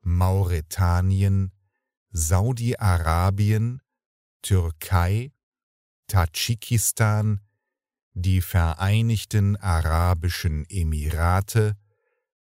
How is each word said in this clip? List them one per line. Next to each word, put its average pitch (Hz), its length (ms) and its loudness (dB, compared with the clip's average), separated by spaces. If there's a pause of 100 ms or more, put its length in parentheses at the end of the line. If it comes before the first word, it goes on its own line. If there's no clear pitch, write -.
Mauretanien, 92 1500 0 (600)
Saudi-Arabien, 101 1700 0 (580)
Türkei, 92 920 -2 (760)
Tadschikistan, 107 1300 -2 (720)
die 92 280 2
Vereinigten 101 1160 0
Arabischen 82 1080 0
Emirate, 87 1080 -2 (640)